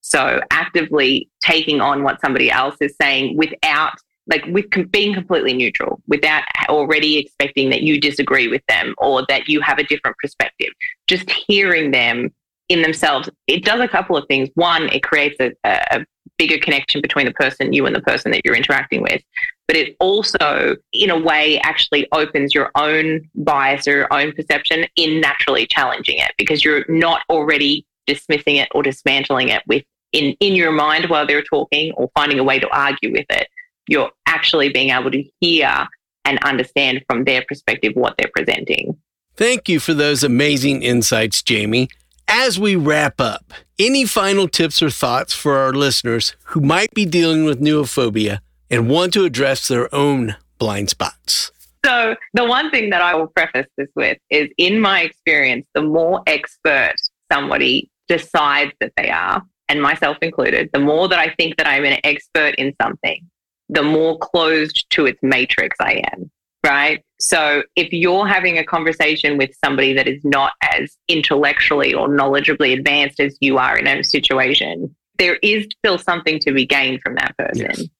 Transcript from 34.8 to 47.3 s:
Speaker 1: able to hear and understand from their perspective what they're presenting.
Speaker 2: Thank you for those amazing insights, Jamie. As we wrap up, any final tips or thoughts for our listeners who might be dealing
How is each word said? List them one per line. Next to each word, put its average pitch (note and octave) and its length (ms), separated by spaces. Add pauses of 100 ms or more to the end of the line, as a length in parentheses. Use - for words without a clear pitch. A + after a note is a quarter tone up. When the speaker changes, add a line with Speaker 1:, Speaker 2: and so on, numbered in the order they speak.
Speaker 1:
able B2+ 200
to C3+ 120 (160)
hear C#3+ 480 (380)
and C3+ 180
understand C3 640
from B2+ 160
their B2+ 240
perspective A2 480
what B2 220
they're - 180
presenting. - 640 (380)
Speaker 2:
Thank A#3+ 340
you E3 100
for D#3+ 160
those D3 280
amazing C#3 600
insights, A#2 580
Jamie. A2+ 480 (380)
As A3+ 320
we G3+ 160
wrap D3+ 440
up, A#2 320 (280)
any B3+ 260
final G3 420
tips - 360
or D3+ 80
thoughts B2+ 420
for C#3+ 240
our C3+ 160
listeners B2 720
who - 180
might E3+ 320
be G#3+ 120
dealing D#3+ 400